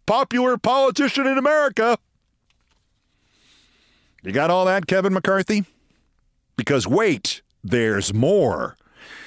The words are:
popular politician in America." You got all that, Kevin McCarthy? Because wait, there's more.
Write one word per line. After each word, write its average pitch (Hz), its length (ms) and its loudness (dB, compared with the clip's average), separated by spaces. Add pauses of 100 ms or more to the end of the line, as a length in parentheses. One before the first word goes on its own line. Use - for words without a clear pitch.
popular 247 500 0
politician 269 680 0
in 269 100 0
America." 269 640 0 (2250)
You 95 100 -8
got 139 160 0
all 185 160 2
that, 185 220 0
Kevin 190 260 0
McCarthy? 190 540 0 (920)
Because 127 300 0
wait, 160 560 -2 (200)
there's 104 520 -2
more. 120 640 0 (480)